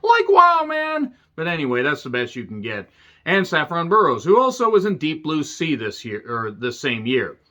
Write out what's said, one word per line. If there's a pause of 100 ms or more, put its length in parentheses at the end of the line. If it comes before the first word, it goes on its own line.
Like,
Wow,
man! (220)
But
anyway,
that's
the
best
you
can
get. (360)
And
Saffron
Burrows,
who
also
was
in
Deep
Blue
Sea
this
year,
or
the
same
year. (140)